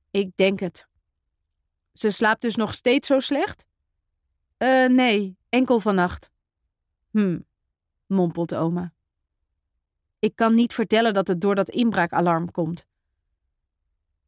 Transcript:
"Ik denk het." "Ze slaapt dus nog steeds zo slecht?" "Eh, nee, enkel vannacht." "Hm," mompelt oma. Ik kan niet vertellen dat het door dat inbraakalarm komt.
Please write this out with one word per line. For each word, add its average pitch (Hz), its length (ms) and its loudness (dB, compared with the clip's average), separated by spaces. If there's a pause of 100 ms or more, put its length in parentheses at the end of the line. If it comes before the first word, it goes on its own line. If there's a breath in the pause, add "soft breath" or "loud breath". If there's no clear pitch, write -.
(100)
"Ik 196 260 -4
denk 196 240 0
het." - 280 -8 (1040)
"Ze - 180 -4
slaapt 220 320 0
dus 233 140 -4
nog 214 180 -4
steeds 254 320 0
zo 269 140 2
slecht?" 294 460 -4 (920)
"Eh, 254 320 2
nee, 220 480 2 (120)
enkel 247 320 2
vannacht." 185 500 0 (800)
"Hm," 196 300 0 (680)
mompelt 170 480 -2
oma. 170 380 -4 (1300)
Ik - 180 -4
kan 226 180 2
niet 233 200 2
vertellen 220 400 0
dat 190 140 0
het 180 120 -2
door 202 140 0
dat 196 140 0
inbraakalarm 175 840 0
komt. 170 360 -8 (1400)